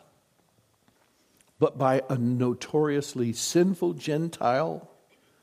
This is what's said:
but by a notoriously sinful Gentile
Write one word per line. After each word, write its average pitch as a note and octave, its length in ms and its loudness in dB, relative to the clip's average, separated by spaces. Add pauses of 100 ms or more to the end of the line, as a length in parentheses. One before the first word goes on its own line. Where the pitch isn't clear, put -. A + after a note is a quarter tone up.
(1600)
but C#3 220 2
by C3 280 4
a - 80 -2
notoriously B2 1200 0
sinful F3 600 0
Gentile D#3 1000 -2 (520)